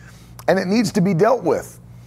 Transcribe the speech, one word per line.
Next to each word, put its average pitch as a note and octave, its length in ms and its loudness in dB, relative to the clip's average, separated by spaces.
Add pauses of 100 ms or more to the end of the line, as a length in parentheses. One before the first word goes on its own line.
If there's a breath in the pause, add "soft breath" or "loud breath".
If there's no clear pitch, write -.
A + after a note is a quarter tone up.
(480 loud breath)
and F#3 100 4
it F#3+ 80 -4
needs G3+ 260 0
to F#3 80 0
be F#3 140 2
dealt G#3+ 280 2
with. A#2+ 380 -4 (260 loud breath)